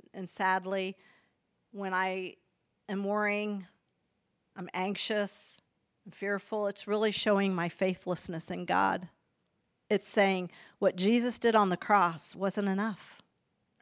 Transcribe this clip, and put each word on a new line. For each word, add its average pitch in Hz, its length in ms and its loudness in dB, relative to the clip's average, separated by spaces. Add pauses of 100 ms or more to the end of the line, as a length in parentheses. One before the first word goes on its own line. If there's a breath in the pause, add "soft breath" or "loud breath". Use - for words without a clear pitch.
(140)
and 185 160 -10
sadly, 190 680 0 (760 soft breath)
when 196 220 -6
I 185 440 -2 (500)
am 202 160 -4
worrying, 208 640 -2 (880)
I'm 180 180 -10
anxious, 196 880 -2 (460)
I'm 180 80 -20
fearful, 202 540 -4
it's - 200 -8
really 214 240 2
showing 196 420 4
my 175 140 0
faithlessness 180 840 -4
in 180 140 -6
God. 180 460 2 (800)
It's 202 180 2
saying 190 440 2 (280 loud breath)
what 196 160 2
Jesus 233 420 2
did 233 160 2
on 208 140 6
the 180 80 2
cross 175 580 2
wasn't 196 360 0
enough. 196 520 -4 (600)